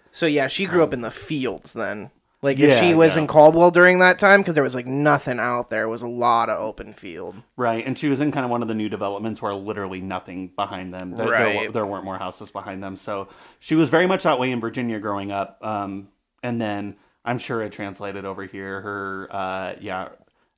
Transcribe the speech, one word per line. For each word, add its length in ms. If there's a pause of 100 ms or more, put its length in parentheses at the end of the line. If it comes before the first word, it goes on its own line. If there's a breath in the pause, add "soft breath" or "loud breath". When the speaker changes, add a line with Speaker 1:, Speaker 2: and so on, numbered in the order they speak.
(120)
Speaker 1:
So, 140
yeah, 220
she 180
grew 180
up 60
Speaker 2:
Um, 60
Speaker 1:
in 60
the 100
fields 600
then. 380 (320)
Like, 160
if 100
Speaker 2:
Yeah, 120
Speaker 1:
she 140
was 200
Speaker 2:
yeah. 60
Speaker 1:
in 60
Caldwell 420
during 300
that 180
time, 260
'cause 120
there 80
was, 100
like, 140
nothing 520
out 300
there. 140
It 60
was 120
a 60
lot 420
of 100
open 340
field. 420 (200)
Speaker 2:
Right, 300
and 120
she 120
was 100
in 120
kinda 160
one 160
of 40
the 60
new 160
developments 540
where 100
literally 480
nothing 540
behind 360
them. 200
There, 160
there 100
wa-, 240
Speaker 1:
Right. 120
Speaker 2:
there 120
weren't 180
more 140
houses 320
behind 320
them. 140
So 320 (320 soft breath)
she 160
was 140
very 180
much 160
that 160
way 100
in 100
Virginia 400
growing 320
up. 320
Um, 440 (340)
and 180
then 360 (280)
I'm 140
sure 240
it 120
translated 520
over 200
here. 360
Her, 480
uh, 500
yeah, 300 (480)